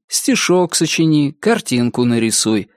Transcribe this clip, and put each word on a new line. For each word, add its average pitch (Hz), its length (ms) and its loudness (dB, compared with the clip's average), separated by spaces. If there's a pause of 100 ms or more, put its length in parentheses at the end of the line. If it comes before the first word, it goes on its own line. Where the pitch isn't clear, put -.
стишок 180 640 0
сочини, 156 600 0
картинку 123 720 -2
нарисуй. 110 720 0